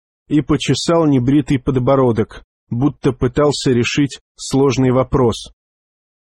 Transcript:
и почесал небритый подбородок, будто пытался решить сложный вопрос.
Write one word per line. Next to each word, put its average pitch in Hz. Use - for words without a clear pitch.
и 151
почесал 160
небритый 135
подбородок, 127
будто 135
пытался 139
решить 123
сложный 131
вопрос. 127